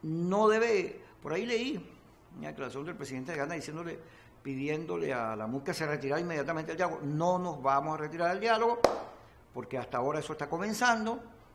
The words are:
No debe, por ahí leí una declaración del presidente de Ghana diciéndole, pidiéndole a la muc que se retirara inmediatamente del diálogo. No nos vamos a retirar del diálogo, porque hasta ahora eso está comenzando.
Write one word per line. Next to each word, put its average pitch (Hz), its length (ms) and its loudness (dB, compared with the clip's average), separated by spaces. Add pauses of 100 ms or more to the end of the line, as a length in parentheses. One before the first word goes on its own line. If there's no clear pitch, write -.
No 180 440 4
debe, 220 540 4 (180)
por 147 140 -4
ahí 208 140 -2
leí 240 520 -2 (380)
una 151 120 -8
declaración 139 360 -8
del 165 100 -8
presidente 131 360 -8
de 156 80 -4
Ghana 151 160 -2
diciéndole, 160 440 -8 (440)
pidiéndole 151 680 -2
a 113 240 -2
la 107 120 -4
muc 139 160 -4
que - 100 -2
se 156 140 -2
retirara 147 340 0
inmediatamente 160 520 -2
del 160 40 -6
diálogo. 170 260 0
No 165 360 2
nos 170 240 -4
vamos 143 320 4
a - 20 -6
retirar 165 320 0
del 190 100 0
diálogo, 233 400 4 (720)
porque 127 280 -6
hasta 120 180 -4
ahora 143 220 0
eso 151 140 -6
está 147 140 -6
comenzando. 214 720 0 (360)